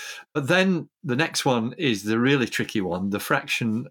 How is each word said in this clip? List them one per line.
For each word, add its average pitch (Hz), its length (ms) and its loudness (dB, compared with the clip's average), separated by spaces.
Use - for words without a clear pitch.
But 143 140 -4
then 180 400 2
the 123 140 0
next 165 260 0
one 123 340 2
is 117 260 0
the 110 140 2
really 123 300 4
tricky - 320 -4
one, 92 300 -2
the 101 100 -2
fraction 123 720 -2